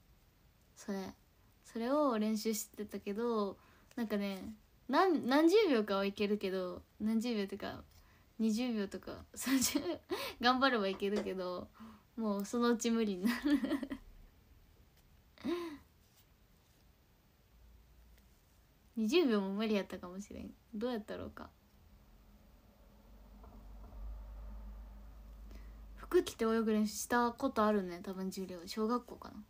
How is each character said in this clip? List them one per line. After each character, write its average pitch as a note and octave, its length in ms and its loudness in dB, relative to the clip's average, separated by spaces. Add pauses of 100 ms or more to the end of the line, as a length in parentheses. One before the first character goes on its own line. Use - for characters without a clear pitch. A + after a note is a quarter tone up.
(760)
そ - 160 -10
れ。 G3 220 -6 (500)
そ - 160 -10
れ A#3 120 -2
を C#4 260 4
練 G#3+ 200 2
習 A3 160 0
し - 160 -4
て G#3 160 -10
た G3+ 140 -8
け G3+ 140 -6
ど、 A3 440 0 (380)
な A#3+ 80 -4
ん G#3+ 40 -4
か G#3+ 100 0
ね、 G3+ 380 -4 (320)
何、 D4 400 4
何 D4+ 220 8
十 F#4 60 6 (140)
秒 A3+ 140 6
か G#3 120 0
は G3 100 2
い G3+ 80 -2
け G#3 140 0
る G#3 100 4
け G3 140 -2
ど、 F3+ 320 -4 (160)
何 A3 200 2
十 A#3+ 160 0
秒 G3 120 0
と G3 100 -8
か、 - 260 -8 (560)
二 A3 140 4
十 A#3+ 200 0
秒 G3+ 140 -2
と F#3+ 120 -8
か、 - 300 -12
<laughs> - 60 -20
三 C4 240 2
十、 - 200 2 (600)
頑 B3+ 200 4
張 C4+ 100 6
れ B3 80 2
ば G3 100 2
い G3 80 0
け G3 140 0
る G#3 140 0
け F#3+ 100 -4
ど、 F3+ 360 -6 (460)
も G#3+ 220 0
う G3+ 80 -4
そ A#3+ 140 -2
の A#3+ 120 6
う A#3 60 4
ち A#3 140 0
無 A3+ 120 4
理 G3+ 140 0
に F3+ 80 -2
な A#3+ 60 4 (100)
る。 C#4+ 180 4 (1800)
<laughs> E4 400 -4 (3000)
二 A3 120 0
十 D#4+ 180 6
秒 G#3+ 160 4
も F#3+ 120 -2
無 A3 140 0
理 G#3+ 80 2
や F#3+ 80 2
っ - 20 -6
た F#3 140 -10
か F3+ 80 -12
も F#3 140 -12
し - 120 -14
れ - 80 -12
ん。 - 120 -14 (200)
ど A3 140 -4
う B3+ 40 -2
や A3+ 80 -2
っ - 20 -10
た F#3 160 -10
ろ F3 80 -8
う - 60 -12
か。 - 180 -14 (4000)
服 F4 260 4
着 - 120 -6
て A3+ 100 0
泳 A3+ 160 4
ぐ A3 100 4
練 G#3+ 160 4
習 - 80 -4
し - 120 -6
た A#3+ 240 4
こ C4 180 0
と G#3+ 160 2
あ G#3+ 60 4
る G#3 120 2
ね、 F3 180 -6
多 G3 120 -8
分、 F#3+ 180 -4
重 F#3+ 140 -6
量。 F3+ 220 -10
小 A3 200 -2
学 A#3+ 160 0
校 - 140 -14
か - 120 -14
な。 G#3 200 -14